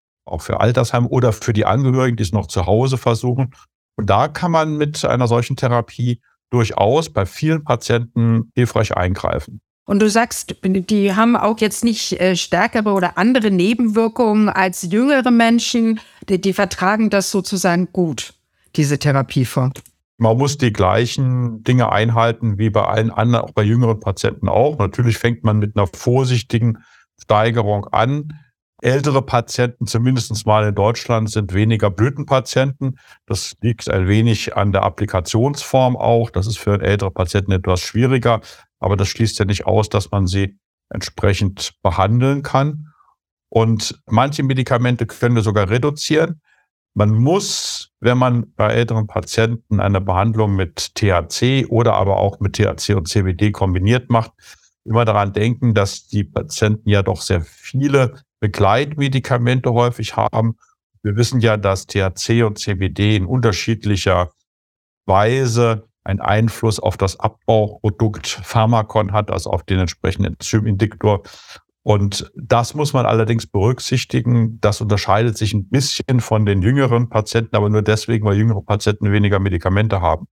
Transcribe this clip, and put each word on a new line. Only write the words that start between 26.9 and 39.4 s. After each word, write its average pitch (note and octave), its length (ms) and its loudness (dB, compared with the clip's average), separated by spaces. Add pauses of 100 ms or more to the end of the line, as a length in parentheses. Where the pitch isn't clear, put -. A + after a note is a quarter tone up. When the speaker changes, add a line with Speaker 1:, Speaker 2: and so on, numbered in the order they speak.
Speaker 1:
Steigerung G#2+ 640 0
an. D3 540 -2 (420)
Ältere C3+ 400 0
Patienten, A#2+ 640 -2
zumindest A#2 600 -2
mal G#2+ 220 4
in G2+ 60 -2
Deutschland, A2 560 0
sind G2 240 -2
weniger G#2+ 360 2
Blütenpatienten. C3 1080 -2 (280)
Das - 340 -6
liegt - 300 -2
ein F#2 180 0
wenig A2 480 2
an G2+ 160 2
der F#2+ 100 2
Applikationsform B2 1120 0
auch. A2+ 340 0
Das F2+ 160 -2
ist A2+ 120 -6
für G2+ 220 0
ältere G2 300 0
Patienten F#2+ 420 -2
etwas F#2 280 0
schwieriger. A#2+ 600 0 (380)
Aber F#2+ 180 0
das G2 120 0
schließt - 300 -2
ja G#2 80 0